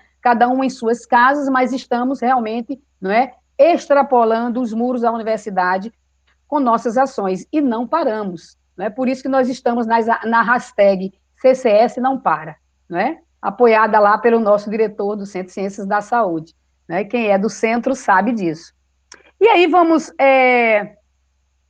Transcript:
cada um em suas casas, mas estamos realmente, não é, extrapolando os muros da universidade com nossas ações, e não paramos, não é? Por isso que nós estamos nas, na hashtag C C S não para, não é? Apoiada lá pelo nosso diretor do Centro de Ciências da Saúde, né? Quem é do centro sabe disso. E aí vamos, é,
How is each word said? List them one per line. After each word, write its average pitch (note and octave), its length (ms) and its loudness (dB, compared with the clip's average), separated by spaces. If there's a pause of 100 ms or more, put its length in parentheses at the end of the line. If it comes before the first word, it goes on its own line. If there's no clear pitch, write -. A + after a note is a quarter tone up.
(200)
cada A#3+ 280 2
um C4 160 -2
em C4 40 -2
suas A#3 380 -4
casas, C4+ 420 2
mas B3+ 240 0
estamos B3+ 480 -6
realmente, A#3+ 640 -4 (180)
não F#3+ 120 -4
é, B3+ 200 0 (240)
extrapolando B3 1040 2
os A#3 120 -6
muros A#3+ 300 -4
da A3+ 100 0
universidade G#3 800 -4 (560)
com D4 100 -4
nossas A#3 400 0
ações, G3 540 -2
e D#4 80 -2
não A#3+ 260 -2
paramos, G#3+ 720 -6 (180)
não G#3 100 -6
é? A3 40 -6
Por B3 180 -4
isso C4 140 -4
que C#4 60 -8
nós C4 200 0
estamos A#3+ 380 -4
nas, A3+ 200 0 (180)
na A3+ 180 2
hashtag G3 720 0 (220)
C C4 180 2
C C4 140 -2
S A#3 320 2
não C4 180 -2
para, D#3+ 380 -4 (320)
não E3+ 100 -6
é? C#4 220 -4 (200)
Apoiada A3 600 2
lá G#3 180 4
pelo A#3 220 2
nosso G#3 280 0
diretor G#3 460 -4
do G3+ 100 -10
Centro F#3 240 -10
de - 40 -20
Ciências G3 340 -8
da G#3 140 -2
Saúde, F#3+ 540 -4 (340)
né? F#3 160 -4
Quem A3+ 260 -4
é G3 80 2
do G#3+ 100 -2
centro A#3 460 -4
sabe G#3 380 0
disso. F3 420 -6 (680)
E G4 60 6
aí F4+ 200 4
vamos, E4 540 2
é, B3 760 2 (720)